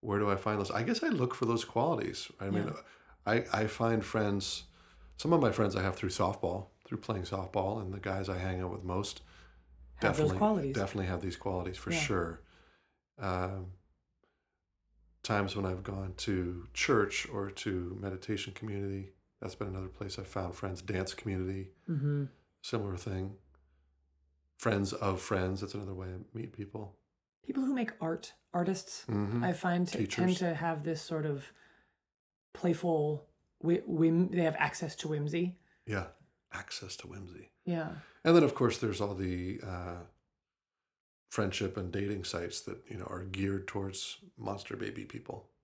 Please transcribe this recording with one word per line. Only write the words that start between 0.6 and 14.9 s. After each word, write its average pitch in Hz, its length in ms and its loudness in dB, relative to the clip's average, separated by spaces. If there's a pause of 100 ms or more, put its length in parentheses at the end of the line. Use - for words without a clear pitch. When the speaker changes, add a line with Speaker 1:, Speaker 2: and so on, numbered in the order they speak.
Speaker 1:
I 113 140 2
guess 226 200 2
I 330 40 2
look 139 260 2
for - 120 0
those 113 200 2
qualities. 123 760 0
I 98 120 -2
mean, 101 160 2
Speaker 2:
Yeah. - 60 -4 (520)
Speaker 1:
I, 113 200 4 (160)
I 110 60 2
find 113 380 2
friends, 101 600 0 (520)
some 160 160 4
of 160 80 8
my 117 100 6
friends 101 240 2
I 95 60 2
have 92 140 2
through 95 160 -2
softball, 92 560 0 (180)
through 110 140 -6
playing 101 240 -2
softball, 95 580 -2
and 92 100 -4
the 98 80 -6
guys 95 300 -2
I 92 80 -2
hang 92 240 0
out 90 100 -2
with - 120 -8
most 92 380 -2 (760)
Speaker 2:
Have 110 200 4
those 151 120 6
Speaker 1:
definitely, - 100 2
Speaker 2:
qualities. 180 380 4
Speaker 1:
definitely 98 320 0
have 90 140 0
these 90 140 -4
qualities 92 420 -2
for - 140 -4
Speaker 2:
Yeah. 165 80 2
Speaker 1:
sure. 90 420 0 (760)
Um, 92 540 -2 (1500)